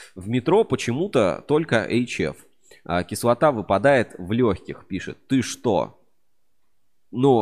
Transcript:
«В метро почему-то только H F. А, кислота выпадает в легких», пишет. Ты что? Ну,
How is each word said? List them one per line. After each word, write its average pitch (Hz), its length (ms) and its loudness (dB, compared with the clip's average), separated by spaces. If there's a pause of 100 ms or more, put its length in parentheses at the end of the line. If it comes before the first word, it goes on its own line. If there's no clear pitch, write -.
(160)
«В 95 140 -12
метро 160 360 2
почему-то 120 840 -2
только 143 420 0
H 120 320 -2
F. 73 160 -4 (480)
А, 87 180 -2
кислота 120 480 0
выпадает 107 680 0
в 90 140 -12
легких», 113 560 -2
пишет. - 300 -10 (100)
Ты 135 140 2
что? 85 560 -2 (1160)
Ну, 123 280 4